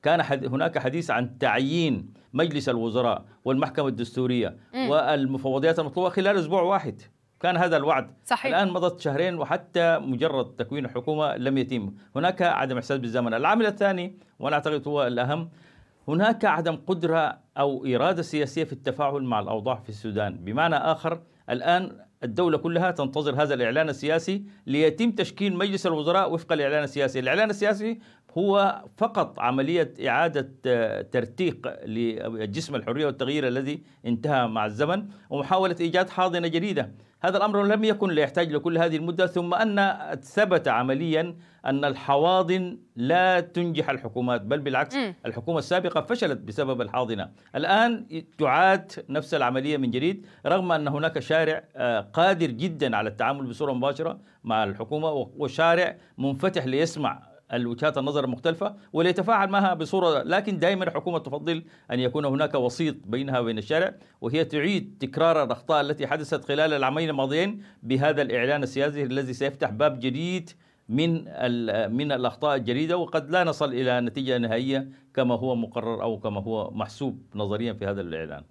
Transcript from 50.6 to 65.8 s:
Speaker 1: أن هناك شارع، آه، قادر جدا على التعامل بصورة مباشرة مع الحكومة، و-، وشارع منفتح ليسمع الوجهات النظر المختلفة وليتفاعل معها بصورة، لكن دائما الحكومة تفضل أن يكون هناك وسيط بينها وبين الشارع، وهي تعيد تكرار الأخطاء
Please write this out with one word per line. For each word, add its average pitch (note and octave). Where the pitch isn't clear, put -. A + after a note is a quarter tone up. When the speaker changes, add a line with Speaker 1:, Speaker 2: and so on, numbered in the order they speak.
Speaker 1:
أن D3+
هناك D3+
شارع، D#3
آه، A#2+
قادر E3+
جدا C3+
على G#2+
التعامل B2
بصورة C#3
مباشرة C#3
مع A2
الحكومة، A2+
و-، B2+
وشارع E3
منفتح C#3
ليسمع C#3
الوجهات A#2+
النظر C#3+
المختلفة E3
وليتفاعل F#3+
معها G3
بصورة، D#3+
لكن F#3+
دائما F#3
الحكومة E3+
تفضل D3+
أن B2
يكون B2+
هناك C#3+
وسيط C3+
بينها C3
وبين A#2
الشارع، D3+
وهي D3
تعيد D#3
تكرار D3+
الأخطاء B2+